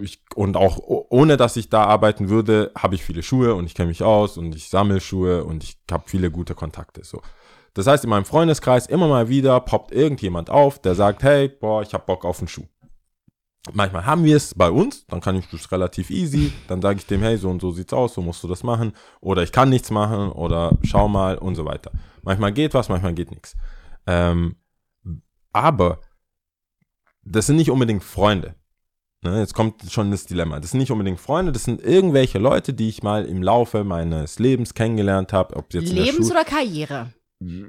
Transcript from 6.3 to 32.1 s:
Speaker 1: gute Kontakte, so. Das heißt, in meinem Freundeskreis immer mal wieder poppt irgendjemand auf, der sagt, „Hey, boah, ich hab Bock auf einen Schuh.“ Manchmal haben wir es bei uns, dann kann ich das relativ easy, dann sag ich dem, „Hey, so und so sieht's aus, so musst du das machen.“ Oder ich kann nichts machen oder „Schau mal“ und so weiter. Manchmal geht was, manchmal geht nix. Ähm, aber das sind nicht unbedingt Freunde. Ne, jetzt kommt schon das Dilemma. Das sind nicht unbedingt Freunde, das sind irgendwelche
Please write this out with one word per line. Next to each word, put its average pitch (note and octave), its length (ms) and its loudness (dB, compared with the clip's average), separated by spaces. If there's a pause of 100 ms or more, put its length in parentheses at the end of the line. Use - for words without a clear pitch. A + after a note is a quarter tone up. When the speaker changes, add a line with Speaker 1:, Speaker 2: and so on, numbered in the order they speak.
Speaker 1:
gute E2+ 240 -8
Kontakte, - 480 -14
so. - 180 -18 (500)
Das G2 140 -2
heißt, C#3 160 4
in A#2 80 -2
meinem G2+ 140 2
Freundeskreis D3 600 2
immer E3+ 200 2
mal B2 220 2
wieder C3 320 4
poppt - 320 -4
irgendjemand G#2 580 -2
auf, C#3 300 4
der F2+ 160 2
sagt, G2+ 260 2
„Hey, C#3 260 4
boah, A2 340 -2
ich - 120 -10
hab F2+ 120 -6
Bock F#2 180 -2
auf F2+ 160 -4
einen F2+ 80 -8
Schuh.“ - 180 -14 (1040)
Manchmal F#2+ 340 -2
haben D#3+ 180 2
wir D3+ 120 8
es - 200 0
bei F2+ 160 4
uns, G3 340 0
dann F2 140 -8
kann F#2 160 -2
ich F2+ 140 -6
das - 200 -14
relativ F#2 400 -4
easy, D3 420 -2 (140)
dann F2+ 160 -6
sag G2 140 0
ich F#2+ 100 -12
dem, G2 160 -2
„Hey, A2+ 140 2
so F#2+ 120 -4
und F2+ 140 -4
so F2+ 80 -4
sieht's F2 220 -8
aus, B2 220 0
so F#2 80 -6
musst E2+ 200 -8
du E2+ 60 -10
das F2+ 160 -6
machen.“ A#2 280 -2 (280)
Oder F2+ 240 0
ich - 80 -8
kann C3 180 6
nichts B2+ 220 2
machen G#2 400 -2
oder E2+ 500 0
„Schau G2+ 260 2
mal“ F#2+ 300 0
und F#2 160 -6
so E2 100 -6
weiter. D2 280 -10 (300)
Manchmal G2+ 300 0
geht D3 220 0
was, B2 140 2
manchmal F2+ 260 -2
geht E2+ 160 -6
nix. - 240 -18 (520)
Ähm, F2 500 0 (960)
aber G2+ 480 2 (1200)
das G2+ 240 -2
sind C#3+ 100 4
nicht D3+ 140 4
unbedingt A#2 340 0
Freunde. F#2 500 0 (680)
Ne, F#2 180 -2
jetzt G2 140 -4
kommt A2 360 -2
schon G2+ 200 0
das G2 160 -4
Dilemma. D#2+ 340 -4
Das E2 120 -10
sind C3+ 80 0
nicht C3 120 -2
unbedingt G2 260 -2
Freunde, E3+ 320 -2
das A#2+ 140 -4
sind A#2 180 -4
irgendwelche C#3 560 2